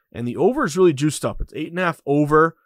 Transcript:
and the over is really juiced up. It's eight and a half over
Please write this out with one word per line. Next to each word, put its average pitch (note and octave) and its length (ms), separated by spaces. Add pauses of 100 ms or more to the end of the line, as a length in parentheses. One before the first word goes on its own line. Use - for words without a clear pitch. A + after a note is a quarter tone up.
(120)
and A#2+ 160
the - 80
over B3 280
is D#3 120
really F3+ 160
juiced C#3 320
up. A2 160
It's - 160
eight D#3 140
and E3+ 100
a - 20
half E3+ 240
over D3+ 600